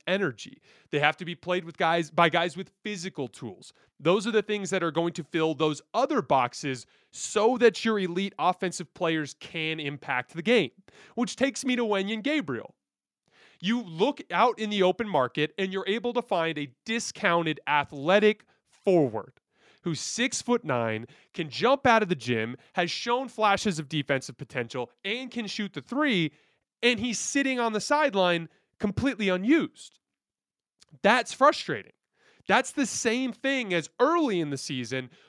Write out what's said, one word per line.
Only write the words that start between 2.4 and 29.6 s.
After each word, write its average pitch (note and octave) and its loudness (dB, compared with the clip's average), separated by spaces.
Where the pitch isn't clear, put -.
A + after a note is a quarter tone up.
with F#3 -10
physical F3+ -8
tools. - -14
Those F#3 2
are A#3+ -4
the G#3 2
things G3+ -4
that F#3 -2
are E3+ 0
going E3+ 0
to E3+ -8
fill D#3+ 0
those D3+ 0
other C4 2
boxes C3 0
so A3 0
that A3+ 4
your A3 2
elite F#3+ -2
offensive F3+ -2
players D#3+ -2
can D#3+ -6
impact C#3+ -6
the D#3+ -10
game, G#3 2
which A3+ -4
takes C4+ -2
me B3+ 0
to A#3+ 0
Wenyen G#3 -2
Gabriel. F#3+ -4
You A3+ 0
look F#3+ 0
out G#3+ 2
in G#3+ -4
the G3+ 2
open F#3 2
market D3+ 0
and G3 -4
you're F#3+ -6
able A#3 -2
to B3 -2
find E3 0
a C#3+ -6
discounted E3+ 0
athletic D#3 2
forward C#3 0
who's E3 -2
six-foot-nine, C3 -2
can D#3+ -8
jump G#3 2
out A3+ 6
of G3 -2
the F3 0
gym, A#2 -2
has F3 0
shown B3 -4
flashes G3+ 2
of C#3+ -8
defensive C#3 -2
potential, A#2+ -6
and A#3+ -6
can A#3 -6
shoot G3+ -6
the C#3+ -10
three, A#3+ 0
and A#3+ 2
he's A#3 -4
sitting C4+ 0
on A#3 0
the G#3+ -2
sideline F#3+ 2
completely G#3+ 0
unused. G3+ 0